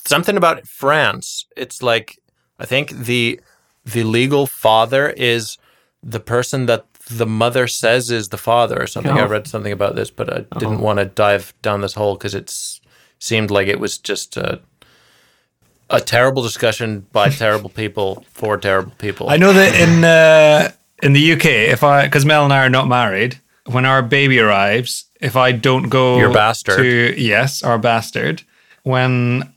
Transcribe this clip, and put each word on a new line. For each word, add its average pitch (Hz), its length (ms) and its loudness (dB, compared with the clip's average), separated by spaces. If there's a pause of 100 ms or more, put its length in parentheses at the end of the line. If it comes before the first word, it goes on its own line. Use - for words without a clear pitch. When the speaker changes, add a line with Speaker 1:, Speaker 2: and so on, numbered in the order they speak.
Speaker 1:
something 277 320 -2
about 165 280 -2
France. - 800 -4 (120)
It's - 260 -12
like, 117 340 -2 (400)
I - 80 -16
think 143 260 -4
the, 120 500 -4 (440)
the 113 180 -4
legal 131 440 0
father 113 680 0
is 120 400 -4 (440)
the 113 200 -10
person 127 460 -4
that 113 180 0 (260)
the 113 140 -2
mother 117 420 0
says 120 420 0
is 113 200 -4
the 104 80 -12
father 117 440 0
or 113 60 -6
something. 139 300 -6
I 107 60 2
Speaker 2:
Oh. 104 40 -2
Speaker 1:
read 107 200 -4
something 104 260 -8
about 98 240 -4
this, 107 120 -6
but - 220 -10
I - 140 -8 (140)
didn't 110 200 -4
Speaker 2:
Oh. 110 80 -8
Speaker 1:
wanna 101 180 -2
dive 101 560 -2
down 101 200 -4
this 98 140 -8
hole 104 200 -2
'cause 98 180 -10
it's - 460 -12 (400)
seemed 110 320 -2
like 98 160 0
it 101 140 -2
was 104 160 -6
just - 400 -8
a, - 220 -6 (1300)
a 117 100 2
terrible 127 420 0
discussion 110 680 -4
by - 180 2
Speaker 3:
<laughs> 135 160 -4
Speaker 1:
terrible 104 240 -2
people 101 600 -6
for 107 260 -4
terrible 95 400 -2
people. - 320 -8
Speaker 3:
I 147 80 2
know 185 140 6
that 190 240 4
in, 170 300 4
uh, 156 680 6 (300)
in 139 120 4
the 143 60 6 (140)
U 147 40 -2
K, 120 300 2
if 131 160 0
I, 143 260 4
'cause 143 160 2
Mel 151 180 4
and 139 100 2
I 135 100 2
are 131 60 4
not 131 180 2
married, 120 520 -2 (260)
when 127 200 -2
our 135 160 4
baby 135 380 2
arrives, 107 640 0 (160)
if 120 140 -4
I 127 180 4
don't 127 360 0
go 127 280 2
Speaker 1:
Your 123 160 2
bastard. 107 440 2
Speaker 3:
to, 120 440 2
yes, 117 420 0
our 117 140 0
bastard, 117 640 -2 (400)
when 127 720 -2